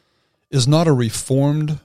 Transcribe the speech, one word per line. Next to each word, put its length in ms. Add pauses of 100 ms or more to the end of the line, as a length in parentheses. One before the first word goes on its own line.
(500)
is 160
not 220
a 60
reformed 920